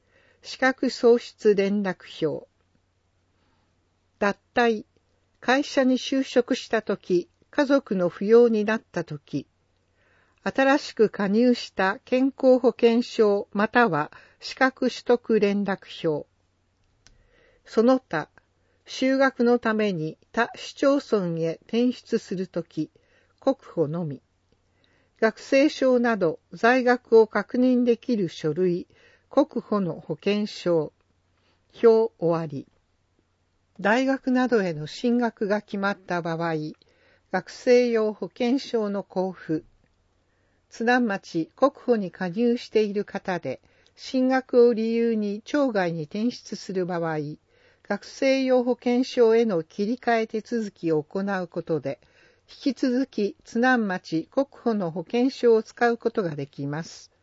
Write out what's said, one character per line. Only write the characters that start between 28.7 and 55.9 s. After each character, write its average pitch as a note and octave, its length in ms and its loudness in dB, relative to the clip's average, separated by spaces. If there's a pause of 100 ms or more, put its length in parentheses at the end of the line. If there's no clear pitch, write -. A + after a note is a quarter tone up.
国 - 340 0
保 G#3 160 -4
の E3+ 140 -4
保 - 220 -8
険 G#3 320 -4
証。 E3 440 -2 (840)
表 A3+ 440 4
終 E3+ 120 -2
わ E3 160 -2
り。 C3+ 220 -12 (1120)
大 A3+ 240 0
学 C4+ 240 -2
な B3+ 180 2
ど A#3 140 2
へ F3+ 120 -2
の D3+ 120 -8
進 A#3+ 320 -2
学 A3+ 300 -2
が G#3 160 -2
決 - 160 -8
ま G3 120 -2
っ G3 60 -6
た F3+ 240 -6
場 E3 140 -4
合、 E3 180 -4 (800)
学 - 180 -4
生 B3 400 2
用 G#3+ 240 0
保 G3 140 -10
険 B3 320 -2
証 G#3+ 320 -4
の G3+ 180 -6
交 F#3 240 -4
付。 - 320 -6 (1040)
津 - 140 -10
南 B3 240 2
町 F#3+ 480 -6
国 C4+ 160 2
保 - 240 -2
に G3 160 -6
加 F#3 180 -6
入 A#3 280 0
し - 120 -14
て A3 140 2
い G3+ 100 -4
る G3+ 120 -4
方 F#3 340 -8
で、 E3 200 -8 (360)
進 B3+ 320 -2
学 B3+ 400 4
を A#3+ 80 4
理 A3+ 180 -2
由 A#3 220 0
に G#3 260 -4
町 C#4 300 0
外 F3+ 220 0
に E3 100 -6
転 G#3 260 -4
出 - 260 -12
す - 180 -14
る F#3 120 -2
場 F3 140 -6
合、 D#3+ 180 -4 (640)
学 - 240 -8
生 C4+ 380 0
用 B3+ 200 2
保 A#3+ 120 0
険 B3 280 0
証 A3+ 320 4
へ A#3 100 4
の F3+ 180 -2
切 G3+ 240 -6
り A#3+ 100 -4
替 A#3 240 0
え A3+ 60 -4
手 A3 140 -6
続 A3 280 -6
き E3 220 -6
を D#3 100 0
行 F#3+ 200 -8
う G3 260 -4
こ E3+ 160 -8
と D#3+ 160 -4
で、 C#3 200 -8 (480)
引 - 280 -6
き - 40 -20
続 B3+ 280 0
き - 360 -4
津 - 140 -8
南 A#3+ 300 2
町 F3+ 440 -6
国 C#4 200 -2
保 - 240 -4
の F3+ 160 -4
保 F#3 200 -8
険 B3 200 0
証 A#3 240 4
を A3 80 0
使 - 260 -2
う A#3 80 -2